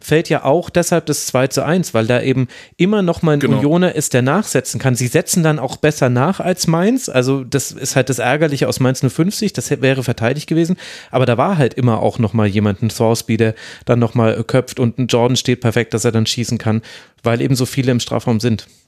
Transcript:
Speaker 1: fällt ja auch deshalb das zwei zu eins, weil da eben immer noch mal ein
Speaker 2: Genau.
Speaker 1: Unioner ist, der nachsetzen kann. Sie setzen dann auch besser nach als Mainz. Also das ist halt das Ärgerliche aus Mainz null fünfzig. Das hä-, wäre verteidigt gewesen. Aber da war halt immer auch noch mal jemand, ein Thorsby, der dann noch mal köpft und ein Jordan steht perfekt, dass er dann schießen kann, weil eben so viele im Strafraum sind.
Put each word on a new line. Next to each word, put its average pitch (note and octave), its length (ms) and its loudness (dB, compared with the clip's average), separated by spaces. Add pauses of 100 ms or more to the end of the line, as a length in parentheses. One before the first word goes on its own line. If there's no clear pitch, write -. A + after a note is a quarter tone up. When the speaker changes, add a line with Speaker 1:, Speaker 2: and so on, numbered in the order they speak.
Speaker 1:
fällt D#3+ 300 0
ja D3 140 0
auch D#3 260 2
deshalb E3+ 340 0
das - 220 -4
zwei C3 220 0
zu - 180 -2
eins, E3+ 260 -2
weil A2+ 140 0
da A#2+ 160 2
eben C3 260 0 (300)
immer G3+ 240 2
noch E3+ 180 0
mal D#3+ 120 2
ein C#3+ 80 2
Speaker 2:
Genau. C3+ 180 2
Speaker 1:
Unioner D#3+ 360 2
ist, - 200 -4
der B2 80 4
nachsetzen C#3 580 -2
kann. C3 140 2
Sie B2 120 -2
setzen E3 360 0
dann D#3 160 2
auch C3 180 -6
besser D3+ 320 0
nach B2+ 320 0
als - 260 -2
Mainz. F#3 440 0
Also C3 340 0
das B2+ 280 -4
ist - 220 -6
halt C3 140 2
das B2+ 120 -2
Ärgerliche C#3+ 480 0
aus - 120 -2
Mainz C3 220 0
null C3 80 2
fünfzig. G3 420 -2
Das - 180 -6
hä-, C#3 120 -2
wäre C3 200 2
verteidigt B2+ 460 -2
gewesen. E3 300 0 (320)
Aber B2 160 2
da A#2+ 100 2
war E3 220 2
halt - 160 2
immer A#2+ 260 2
auch A2 180 0
noch A2 140 0
mal A2 140 2
jemand, G#2 360 0
ein A2+ 60 0
Thorsby, A2+ 480 0
der A2 180 2 (300)
dann A#2+ 140 2
noch A#2 160 0
mal A2+ 300 2
köpft - 360 -2
und A#2 180 0
ein B2+ 100 -2
Jordan B2 280 2
steht B2 240 -2
perfekt, A#2 320 0
dass A2+ 140 0
er A#2 60 0
dann A2+ 120 2
schießen A#2 320 -4
kann, A2 240 -2 (420)
weil A#2 200 0
eben C3+ 120 2
so B2+ 120 0
viele C3 260 -2
im A#2+ 80 2
Strafraum A2+ 400 -2
sind. A2+ 260 -2 (220)